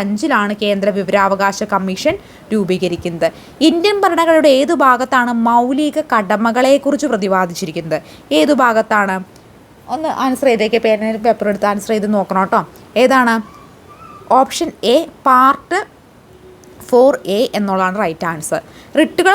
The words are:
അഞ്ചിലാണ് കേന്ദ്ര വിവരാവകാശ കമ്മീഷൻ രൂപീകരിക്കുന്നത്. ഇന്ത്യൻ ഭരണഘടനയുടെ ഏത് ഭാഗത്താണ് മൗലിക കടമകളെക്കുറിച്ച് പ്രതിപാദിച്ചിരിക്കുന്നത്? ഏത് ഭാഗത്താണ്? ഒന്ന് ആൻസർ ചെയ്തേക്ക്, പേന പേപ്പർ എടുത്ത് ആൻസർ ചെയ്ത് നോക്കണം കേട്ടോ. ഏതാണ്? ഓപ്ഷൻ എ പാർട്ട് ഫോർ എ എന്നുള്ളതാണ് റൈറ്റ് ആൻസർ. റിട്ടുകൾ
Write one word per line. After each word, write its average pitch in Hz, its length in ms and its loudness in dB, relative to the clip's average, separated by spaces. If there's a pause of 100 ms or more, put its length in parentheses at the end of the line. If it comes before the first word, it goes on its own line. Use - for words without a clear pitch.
അഞ്ചിലാണ് 208 600 -2
കേന്ദ്ര 208 260 0 (120)
വിവരാവകാശ 196 600 0 (140)
കമ്മീഷൻ 190 420 -2 (380)
രൂപീകരിക്കുന്നത്. 175 720 -2 (420)
ഇന്ത്യൻ 381 360 0
ഭരണഘടനയുടെ 330 560 4
ഏത് 320 120 0 (120)
ഭാഗത്താണ് 247 480 2 (160)
മൗലിക 262 480 0 (160)
കടമകളെക്കുറിച്ച് 247 1000 0
പ്രതിപാദിച്ചിരിക്കുന്നത്? 175 840 -4 (400)
ഏത് 294 240 4
ഭാഗത്താണ്? 214 540 0 (800)
ഒന്ന് 311 120 -4 (160)
ആൻസർ 254 280 0
ചെയ്തേക്ക്, 220 340 0
പേന 220 280 -2 (120)
പേപ്പർ 220 240 0
എടുത്ത് 202 220 -2
ആൻസർ 202 220 -6
ചെയ്ത് 196 220 -4
നോക്കണം 190 300 -2
കേട്ടോ. 202 160 0 (420)
ഏതാണ്? 247 320 2 (1040)
ഓപ്ഷൻ 277 260 -4 (280)
എ - 20 4 (320)
പാർട്ട് 269 480 2 (1120)
ഫോർ 254 240 4 (240)
എ - 20 -2 (180)
എന്നുള്ളതാണ് 190 460 -2
റൈറ്റ് 165 260 -4
ആൻസർ. 165 320 -6 (380)
റിട്ടുകൾ 339 360 2